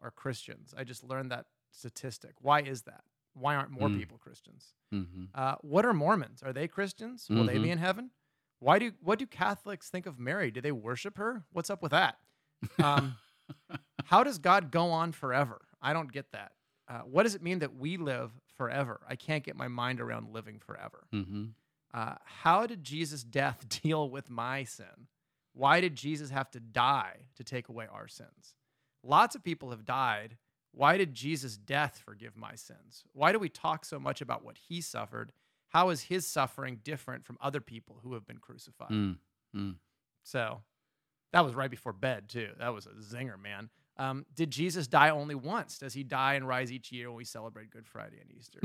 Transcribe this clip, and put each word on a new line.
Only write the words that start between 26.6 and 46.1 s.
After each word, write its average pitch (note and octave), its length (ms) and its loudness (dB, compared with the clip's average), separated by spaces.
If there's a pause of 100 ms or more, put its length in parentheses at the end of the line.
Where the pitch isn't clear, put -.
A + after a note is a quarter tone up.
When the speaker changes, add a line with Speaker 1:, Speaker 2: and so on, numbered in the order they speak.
Speaker 1:
to - 80 -16
take A#2+ 260 -8
away A2+ 220 -10
our G#2 160 -14
sins? - 460 -20 (500)
Lots E3+ 320 6
of A3 80 -16
people D3 280 -6
have A2 140 -12
died. A#2 520 -2 (380)
Why D3 220 6
did F3 160 0
Jesus' B2+ 420 -6
death A#2 480 -4
forgive G#2+ 320 -18
my G#2+ 200 -14
sins? - 480 -20 (100)
Why D3 180 6
do G#3+ 60 2
we F#3+ 120 -2
talk D#3+ 360 -4
so D3 140 -10
much C3+ 220 -4
about B2+ 220 -4
what A#2 140 -18
he E3+ 240 -10
suffered? A2+ 500 -8 (380)
How F3+ 200 4
is D#3 120 -2
his F3+ 240 -4
suffering C3 580 -4
different C3 420 -10
from B2 140 -16
other C#3 220 -4
people - 400 -18
who B2+ 140 -10
have G#2+ 100 -12
been A#2+ 140 -18
crucified?" - 500 -20
Speaker 2:
Mm, G2+ 280 0 (380)
mm. G2 200 -6 (480)
Speaker 1:
So A#2 380 -6 (680)
that F3 140 6
was B2+ 80 -4
right C3+ 160 -4
before A#2 240 -10
bed, G#2 340 -4
too. A2 300 -8
That A#2+ 160 -6
was G2+ 140 -12
a - 20 -20
zinger, G#2+ 500 -12
man. G2+ 300 -14 (280)
Um, C3+ 360 -6
did D#3 160 -2
Jesus D#3+ 380 -2
die D3 240 10
only D3 240 -2
once? D#3+ 420 -6
Does C3+ 160 -12
he C#3 100 -8
die C3+ 300 0